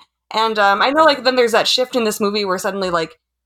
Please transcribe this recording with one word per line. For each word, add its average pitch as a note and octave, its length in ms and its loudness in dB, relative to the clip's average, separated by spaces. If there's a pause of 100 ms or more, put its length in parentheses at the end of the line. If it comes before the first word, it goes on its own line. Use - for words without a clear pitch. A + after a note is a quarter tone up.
(320)
And, A3 260 -2
um, G3 240 2
I A#3+ 80 2
know, D#4 140 4
like, C#4 200 2
then B3+ 120 2
there's A#3 160 2
that G#3 160 2
shift B3+ 280 -2
in A3+ 80 0
this G#3+ 160 -4
movie G#3 240 -2
where F#3 140 -2
suddenly, F#3+ 320 -4
like, E3 280 -4 (280)